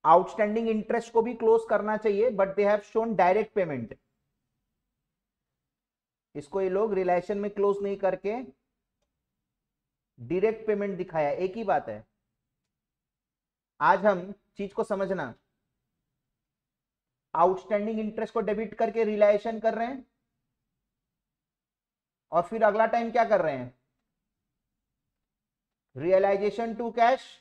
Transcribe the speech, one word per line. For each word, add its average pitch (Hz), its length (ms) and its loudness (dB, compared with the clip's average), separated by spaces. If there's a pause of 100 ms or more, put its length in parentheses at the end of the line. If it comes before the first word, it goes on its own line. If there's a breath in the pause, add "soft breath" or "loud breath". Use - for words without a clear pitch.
outstanding 208 640 4
interest 220 440 -2
को 226 80 6
भी 240 120 -2
close 226 360 4
करना 214 280 0
चाहिए, 214 340 2
but 196 240 0
they 202 100 2
have 208 200 2
shown 220 300 -2
direct 185 400 2
payment। 143 380 -2 (2500)
इसको 147 260 -6
ये 190 80 0
लोग 202 240 0
relation 180 440 0
में 202 140 -4
close 202 320 0
नहीं 202 140 -4
करके 196 360 -2 (1900)
direct 185 480 -2
payment 202 300 -4
दिखाया, 165 340 -2
एक 185 240 -4
ही 226 80 -8
बात 170 260 -2
है। 107 140 -12 (1800)
आज 180 260 2
हम 190 260 0 (260)
चीज 202 160 -10
को 220 100 -4
समझना, 185 500 -4 (2000)
outstanding 202 680 0
interest 214 340 -6
को 226 80 0
debit 214 340 -4
करके 226 280 0
relation 208 560 2
कर 220 160 0
रहे 226 120 -4
हैं 262 180 -12 (2250)
और 165 120 2
फिर 220 200 -2
अगला 220 240 4
time 233 240 -2
क्या 233 140 2
कर 196 160 2
रहे 147 160 -2
हैं, 123 160 -12 (2250)
realization 196 840 0
to 233 160 -6
cash 240 300 4 (180)